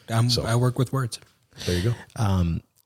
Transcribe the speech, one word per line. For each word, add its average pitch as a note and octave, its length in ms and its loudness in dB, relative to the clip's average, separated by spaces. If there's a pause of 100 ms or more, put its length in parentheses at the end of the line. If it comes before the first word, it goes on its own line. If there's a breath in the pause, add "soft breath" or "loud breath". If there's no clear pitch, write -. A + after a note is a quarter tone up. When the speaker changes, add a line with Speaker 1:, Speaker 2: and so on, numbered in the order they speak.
Speaker 1:
I'm, A#2 200 2
Speaker 2:
So. A#2+ 140 0
Speaker 1:
I A2+ 120 0
work B2 220 2
with B2+ 140 0
words. C3 280 -4 (460 loud breath)
Speaker 2:
There F2+ 120 0
you F2+ 140 -2
go. A#2 40 -2 (220 loud breath)
Speaker 3:
Um, F#2 440 0 (240)